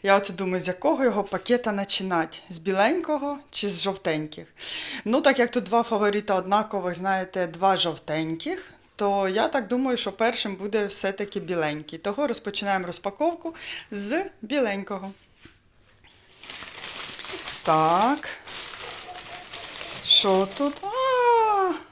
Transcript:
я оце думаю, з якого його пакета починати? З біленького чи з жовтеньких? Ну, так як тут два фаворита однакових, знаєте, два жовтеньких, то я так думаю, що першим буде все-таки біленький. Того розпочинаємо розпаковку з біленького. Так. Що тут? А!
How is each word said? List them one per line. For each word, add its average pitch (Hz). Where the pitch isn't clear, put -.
я 196
оце 196
думаю, 185
з 170
якого 269
його 208
пакета 214
починати? 190
З 175
біленького 277
чи -
з 202
жовтеньких? 165
Ну, 240
так 269
як 240
тут 240
два 226
фаворита 208
однакових, 190
знаєте, 185
два 180
жовтеньких, 160
то 196
я 214
так 233
думаю, 247
що 202
першим 226
буде 202
все-таки 196
біленький. 160
Того 202
розпочинаємо 202
розпаковку 311
з 269
біленького. 202
Так. 175
Що 196
тут? 285
А! 466